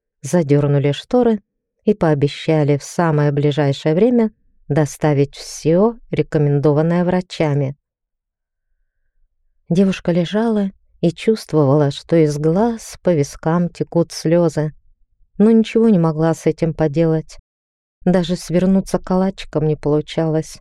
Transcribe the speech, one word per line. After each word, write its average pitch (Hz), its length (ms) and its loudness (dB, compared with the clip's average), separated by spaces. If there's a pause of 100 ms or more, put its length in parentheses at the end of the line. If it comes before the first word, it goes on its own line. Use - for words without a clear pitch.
(220)
задёрнули 143 680 0
шторы 233 500 0 (420)
и 208 120 2
пообещали 147 840 0
в 139 60 -8
самое 147 480 0
ближайшее 143 640 0
время 226 340 2 (380)
доставить 143 680 0
всё 190 600 0 (160)
рекомендованное 151 920 0
врачами. 151 720 -2 (2000)
Девушка 185 400 0
лежала 196 600 -2 (280)
и 170 140 0
чувствовала, 151 800 0
что - 260 -2
из 151 200 2
глаз 196 640 -2
по 180 120 0
вискам 165 560 -2
текут 165 420 -4
слёзы, 160 640 0 (640)
но 208 120 4
ничего 226 380 4
не 214 100 4
могла 160 360 0
с - 120 -8
этим 160 280 0
поделать. 160 680 -2 (640)
Даже 180 320 0
свернуться 185 640 -2
калачиком 185 680 -4
не 151 120 0
получалось. 156 840 -4